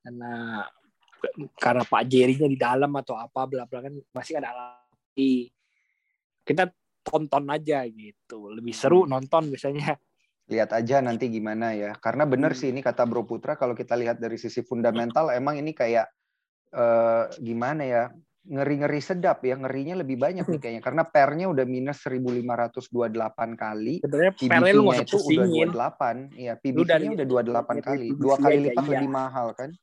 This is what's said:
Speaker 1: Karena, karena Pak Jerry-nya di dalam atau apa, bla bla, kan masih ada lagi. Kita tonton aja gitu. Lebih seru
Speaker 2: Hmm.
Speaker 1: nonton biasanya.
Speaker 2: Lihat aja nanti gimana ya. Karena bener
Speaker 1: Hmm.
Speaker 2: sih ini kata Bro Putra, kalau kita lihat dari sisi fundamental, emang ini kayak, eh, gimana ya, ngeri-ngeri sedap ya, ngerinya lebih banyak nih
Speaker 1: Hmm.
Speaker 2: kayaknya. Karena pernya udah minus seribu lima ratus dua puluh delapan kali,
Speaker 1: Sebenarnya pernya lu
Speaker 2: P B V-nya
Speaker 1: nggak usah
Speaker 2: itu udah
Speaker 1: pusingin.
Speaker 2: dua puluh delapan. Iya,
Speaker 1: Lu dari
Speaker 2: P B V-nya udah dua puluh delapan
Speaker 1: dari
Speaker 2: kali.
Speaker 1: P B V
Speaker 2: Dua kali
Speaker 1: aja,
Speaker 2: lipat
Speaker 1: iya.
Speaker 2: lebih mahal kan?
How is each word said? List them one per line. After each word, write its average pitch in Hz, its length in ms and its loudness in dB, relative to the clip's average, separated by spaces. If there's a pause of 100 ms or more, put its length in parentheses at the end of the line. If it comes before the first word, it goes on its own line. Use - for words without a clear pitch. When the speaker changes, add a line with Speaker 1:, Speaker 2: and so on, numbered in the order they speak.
Speaker 1:
Karena, 120 280 -12 (1200)
karena 123 240 2
Pak 120 240 2
Jerry-nya 131 400 4
di 135 160 0
dalam 135 320 0
atau 127 240 -6
apa, 131 320 -6
bla 127 160 -6
bla, 123 160 -12
kan 143 160 -14 (160)
masih 131 240 -8
ada 123 160 -8
lagi. 123 960 -2 (960)
Kita 175 240 2 (360)
tonton 147 480 0
aja 151 320 -2
gitu. 107 640 -16
Lebih 117 240 -10
seru 170 320 6
Speaker 2:
Hmm. 135 120 0
Speaker 1:
nonton 143 360 0
biasanya. 143 400 -4 (560)
Speaker 2:
Lihat 110 240 0
aja 120 320 2
nanti 120 240 -2
gimana 110 440 -4
ya. 104 240 -6
Karena 123 280 0
bener 139 280 2
Speaker 1:
Hmm. 127 80 -8
Speaker 2:
sih 143 120 -2
ini 135 80 -6
kata 120 240 0
Bro 117 240 -2
Putra, 117 280 -6
kalau 123 200 -2
kita 120 160 -4
lihat 117 240 -2
dari 113 240 -6
sisi 117 240 -6
fundamental, 117 640 0
emang 135 280 -2
ini 151 160 -6
kayak, 117 360 0 (640)
eh, 117 500 4 (180)
gimana 120 440 -2
ya, 120 180 2 (420)
ngeri-ngeri 143 560 -2
sedap 180 400 0
ya, 127 120 0
ngerinya 135 480 -6
lebih 131 160 -4
banyak 165 280 -2
nih 175 80 -2
Speaker 1:
Hmm. 147 80 -4
Speaker 2:
kayaknya. 117 200 -8
Karena 143 240 -2
pernya 147 440 4
udah 135 160 2
minus 127 360 -6
seribu 127 320 -2
lima 123 240 -2
ratus 120 320 -4
dua 117 160 0
puluh 113 160 -4
delapan 113 320 -4
kali, 110 480 -4
Speaker 1:
Sebenarnya 147 320 2
pernya 135 120 -4
lu - 0 -
Speaker 2:
P - 0 -
B 127 40 2
V-nya 202 360 8
Speaker 1:
nggak 175 120 4
usah 120 80 0
Speaker 2:
itu - 120 0
udah - 0 -
Speaker 1:
pusingin. 160 280 4
Speaker 2:
dua 185 40 4
puluh 165 280 2
delapan. 123 380 -2 (180)
Iya, 123 200 -8
Speaker 1:
Lu 110 80 -8
dari - 0 -
Speaker 2:
P - 40 -20
B 135 80 0
V-nya 160 400 4
udah 147 160 -2
dua 127 120 4
puluh 110 80 -2
delapan 120 280 -2
Speaker 1:
dari 143 80 -8
Speaker 2:
kali. 135 200 -4
Speaker 1:
P - 40 -6
B 139 80 -4
V 147 40 -4
Speaker 2:
Dua 135 160 6
kali 139 200 6
Speaker 1:
aja, 143 80 2
Speaker 2:
lipat 127 200 0
Speaker 1:
iya. 143 120 -2
Speaker 2:
lebih 135 120 0
mahal 131 440 -4
kan? 131 160 -10 (140)